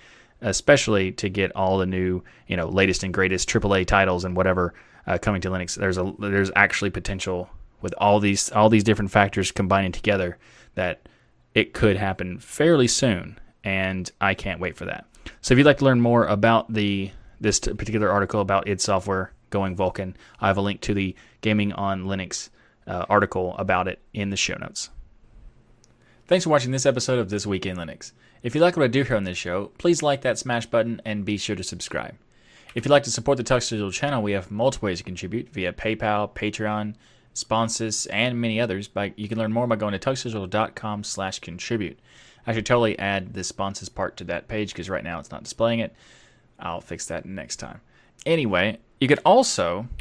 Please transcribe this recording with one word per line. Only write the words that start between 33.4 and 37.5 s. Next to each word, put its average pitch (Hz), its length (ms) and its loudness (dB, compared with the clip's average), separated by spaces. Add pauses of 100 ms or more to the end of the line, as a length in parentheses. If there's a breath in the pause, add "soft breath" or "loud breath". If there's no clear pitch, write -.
Tux 123 260 0
Digital 104 220 -4
channel, 135 320 -2
we 104 80 -2
have 95 180 -4
multiple 113 360 -2
ways 90 140 -2
to - 40 -12
contribute 92 460 -8
via 92 240 -4
PayPal, 107 600 -2
Patreon, 107 600 -4 (380 soft breath)
sponsors, 110 760 -2